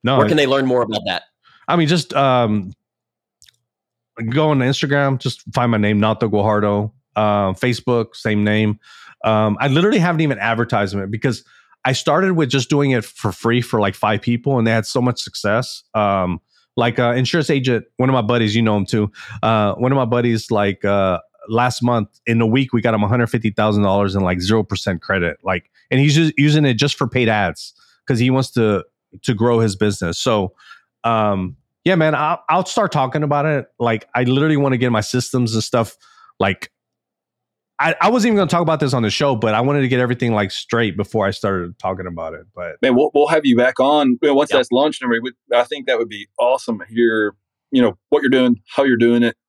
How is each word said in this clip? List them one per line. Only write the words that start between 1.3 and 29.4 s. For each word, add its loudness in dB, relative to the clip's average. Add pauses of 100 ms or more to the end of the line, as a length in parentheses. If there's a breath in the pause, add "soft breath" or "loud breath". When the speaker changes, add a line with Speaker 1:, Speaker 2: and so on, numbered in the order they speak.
Speaker 1:
I 0
mean, 2
just, 0
um, 0 (1600)
go 2
on 2
Instagram, 0
just -6 (120)
find 2
my 2
name, 2
Nato 0
Guajardo. 0 (220)
Uh, 0
Facebook, -2
same -2
name. 0 (460 loud breath)
Um, 2
I 0
literally 2
haven't 0
even 0
advertised -2
it -6
because -4 (420 soft breath)
I 2
started 0
with 0
just -2
doing 2
it -2
for -6
free 0
for, -2
like, -2
five -2
people, -2
and 0
they 2
had 0
so -4
much -2
success. -4 (120)
Um, -2 (340)
like, 0
uh, 0
insurance -2
agent, 0 (100)
one 0
of 2
my 2
buddies, 0
you 2
know 2
him 0
too. -2 (320 loud breath)
Uh, 2
one 0
of 2
my 0
buddies, -2
like, -2
uh, 0 (280)
last -2
month 0 (180)
in 0
a 2
week, 0
we 0
got 2
him 0
a 0
hundred 0
fifty -2
thousand 0
dollars 0
in, 0
like, -2
zero 0
percent -6
credit. -2
Like, -6 (200)
and 2
he's 2
just 0
using 2
it 2
just -2
for -2
paid 0
ads -2 (340 soft breath)
'cause 0
he 2
wants 0
to, 0 (380)
to -2
grow 2